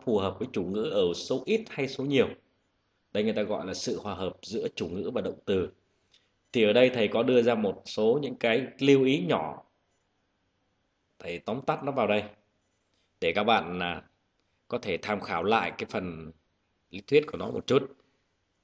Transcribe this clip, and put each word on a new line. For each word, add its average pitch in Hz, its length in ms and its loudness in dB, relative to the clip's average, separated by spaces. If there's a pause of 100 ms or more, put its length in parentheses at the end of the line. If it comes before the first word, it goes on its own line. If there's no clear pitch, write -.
phù 113 120 2
hợp 95 220 0
với - 140 -4
chủ 95 100 -2
ngữ 98 200 -2
ở 98 300 2
số - 320 -4
ít 220 240 0
hay 135 180 -4
số 131 160 -6
nhiều. 135 240 4 (840)
Đây 107 100 0
người 110 100 2
ta 107 100 -2
gọi 95 220 -4
là 92 80 -6
sự - 260 -6
hòa 101 160 -8
hợp 90 260 -6
giữa - 340 -6
chủ 92 120 -4
ngữ 87 260 -6
và 98 80 -2
động 92 240 -6
từ. 95 260 0 (800)
Thì 117 120 4
ở 104 100 6
đây 127 200 8
thầy 113 140 2
có 107 160 0
đưa 127 180 6
ra 117 140 4
một 104 300 -2
số 113 360 2
những 127 140 -6
cái - 320 0 (120)
lưu 139 240 6
ý 131 240 2
nhỏ. 80 360 -2 (1600)
Thầy 87 200 -8
tóm 120 220 -6
tắt 156 220 -4
nó 139 80 -4
vào 123 160 0
đây 104 160 2 (960)
để 82 140 2
các 104 80 2
bạn, 90 360 2
à, 87 240 -6 (640)
có 120 100 -6
thể 98 240 -4
tham 101 200 -4
khảo 85 220 -4
lại 98 340 0
cái 113 120 -8
phần 82 420 -8 (580)
lý 98 120 -14
thuyết 147 300 2
của - 60 -10
nó 90 140 -6
một - 160 -8
chút. - 300 0 (680)